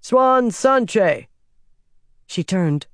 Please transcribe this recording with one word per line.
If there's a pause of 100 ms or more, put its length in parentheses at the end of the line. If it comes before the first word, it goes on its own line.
Swan
Sanche! (1000)
She
turned.